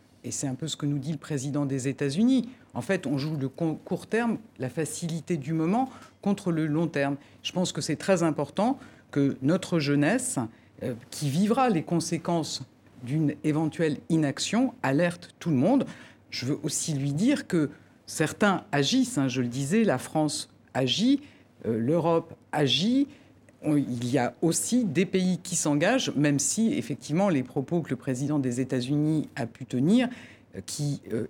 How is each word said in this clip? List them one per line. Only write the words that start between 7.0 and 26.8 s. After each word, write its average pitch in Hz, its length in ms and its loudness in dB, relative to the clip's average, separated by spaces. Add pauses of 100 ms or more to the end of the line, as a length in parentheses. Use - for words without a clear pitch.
Je - 120 -8
pense 180 180 0
que 156 100 -6
c'est 160 140 -2
très 190 260 2
important 170 560 0 (320)
que 139 320 2
notre 170 380 0
jeunesse, 147 580 2 (460)
euh, 120 100 -4 (160)
qui 147 200 -4
vivra 214 400 2
les 170 140 2
conséquences 165 800 -2 (420)
d'une 143 400 0
éventuelle 151 540 0 (120)
inaction, 160 640 0 (100)
alerte 170 560 0
tout - 100 -4
le 151 60 4
monde. 202 300 4 (500)
Je - 100 -8
veux 139 180 -2
aussi - 300 -4
lui 139 200 -2
dire 220 340 2
que 156 220 0 (380)
certains - 680 0
agissent, 147 440 2
hein, 135 120 2
je 127 120 -2
le 123 60 0
disais, 139 380 0
la 143 120 2
France - 520 -2 (240)
agit, 190 480 2 (440)
euh, 113 140 0
l'Europe 165 540 2 (180)
agit. 185 560 2 (540)
On, 147 160 2
il 123 340 -2
y 143 60 2
a 123 240 0
aussi 196 420 2
des 180 220 2
pays 185 360 0
qui - 140 -8
s'engagent, 170 600 2
même 143 220 4
si, 220 340 0
effectivement, 151 560 0